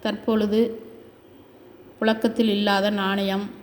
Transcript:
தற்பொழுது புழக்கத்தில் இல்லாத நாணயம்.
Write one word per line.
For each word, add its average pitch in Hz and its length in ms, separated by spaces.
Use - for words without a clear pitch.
தற்பொழுது 214 560
புழக்கத்தில் 220 560
இல்லாத 202 300
நாணயம். 196 440